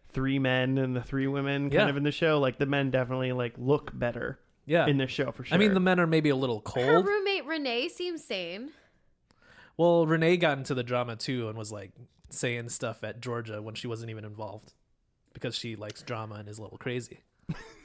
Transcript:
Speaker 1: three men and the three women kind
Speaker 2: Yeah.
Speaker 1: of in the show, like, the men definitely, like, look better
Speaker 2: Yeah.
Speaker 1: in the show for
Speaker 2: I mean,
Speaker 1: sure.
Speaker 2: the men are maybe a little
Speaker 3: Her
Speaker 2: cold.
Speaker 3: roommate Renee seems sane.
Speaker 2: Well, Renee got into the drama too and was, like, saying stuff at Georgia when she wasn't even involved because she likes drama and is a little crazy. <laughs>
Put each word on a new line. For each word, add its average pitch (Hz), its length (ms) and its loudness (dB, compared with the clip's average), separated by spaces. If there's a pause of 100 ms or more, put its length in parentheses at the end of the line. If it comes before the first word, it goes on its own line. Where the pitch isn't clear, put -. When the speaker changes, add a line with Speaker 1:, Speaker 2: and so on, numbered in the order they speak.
(140)
Speaker 1:
three 135 260 2
men 131 380 4
and 127 180 0
the 120 80 -2
three 135 240 -2
women 139 360 0
kind 139 100 -2
Speaker 2:
Yeah. 160 160 4
Speaker 1:
of 143 80 0
in 143 60 -2
the 147 100 2
show, 156 260 4
like, 131 180 0
the 143 80 2
men 139 260 0
definitely, 127 420 0
like, 120 240 -4
look 135 400 0
better 120 420 -4 (260)
Speaker 2:
Yeah. 151 220 4
Speaker 1:
in 143 100 4
the 135 100 2
show 127 260 -2
for 131 180 -12
Speaker 2:
I 170 60 4
mean, 208 100 6
Speaker 1:
sure. 196 60 4
Speaker 2:
the 185 80 4
men 180 180 4
are 170 80 4
maybe 156 220 4
a 135 80 4
little 123 220 0
Speaker 3:
Her - 40 -20
Speaker 2:
cold. 127 420 4
Speaker 3:
roommate 392 400 0
Renee 285 440 -2
seems 359 340 -8
sane. 196 480 -8 (1040)
Speaker 2:
Well, 170 320 6
Renee 165 300 4
got 156 200 2
into 135 160 -4
the 123 100 -2
drama 120 340 -2
too 120 320 -4
and 110 80 -8
was, 110 160 -8
like, 101 180 -12 (380)
saying 120 400 -4
stuff 113 340 -6
at 107 180 -8
Georgia 113 400 -6
when 110 140 -10
she - 120 -8
wasn't 113 220 -6
even 110 160 -10
involved 107 480 -12 (600)
because 120 220 -6
she 113 200 -6
likes 107 260 -12
drama 110 340 -8
and 104 140 -12
is 107 80 -12
a 110 60 -12
little - 140 -14
crazy. 123 420 -6 (300)
<laughs> - 60 -4 (280)